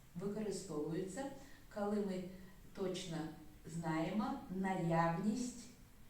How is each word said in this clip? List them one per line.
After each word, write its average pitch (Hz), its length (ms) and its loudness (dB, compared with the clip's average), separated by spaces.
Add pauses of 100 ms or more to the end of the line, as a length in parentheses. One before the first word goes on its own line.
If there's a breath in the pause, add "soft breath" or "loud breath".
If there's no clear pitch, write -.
(160)
використовується, 190 1120 0 (480 loud breath)
коли 208 220 2
ми 185 280 2 (500 loud breath)
точно 180 440 0 (480)
знаємо 165 600 2 (240)
наявність 175 1160 4 (420)